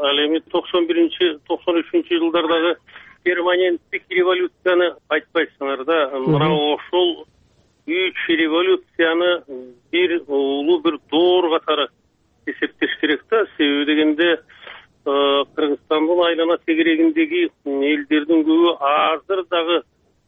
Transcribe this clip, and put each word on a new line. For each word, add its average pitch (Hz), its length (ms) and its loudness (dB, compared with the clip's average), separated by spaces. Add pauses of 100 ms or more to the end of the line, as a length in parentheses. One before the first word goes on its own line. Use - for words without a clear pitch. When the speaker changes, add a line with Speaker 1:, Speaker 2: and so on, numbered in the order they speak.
Speaker 1:
ал 143 160 0
эми 160 160 0 (120)
токсон 175 340 0
биринчи, 165 520 0 (100)
токсон 170 320 -2
үчүнчү 170 400 -2
жылдардагы 165 560 0 (480)
перманенттик 180 840 -2
революцияны 180 840 0 (160)
айтпайсыңар 143 760 -4
да. 151 280 0
Speaker 2:
Мгм. 135 200 -2
Speaker 1:
Мына 151 200 2
ошол 156 720 -2 (640)
үч 180 320 -4 (100)
революцияны 170 1120 0 (480)
бир 170 380 0
улуу 143 540 0
бир 156 160 -2 (120)
доор 175 480 2
катары 147 300 -2 (580)
эсептеш - 440 -4 (100)
керек 147 300 -2
да. 220 160 2 (100)
Себеби 143 300 0
дегенде, 156 520 2 (720)
э, 139 360 2 (120)
Кыргызстандын 156 680 0
айлана 165 400 0
тегерегиндеги 160 840 0 (140)
элдердин 147 800 0
көбү 165 340 4
азыр 156 720 0
дагы 170 320 0 (460)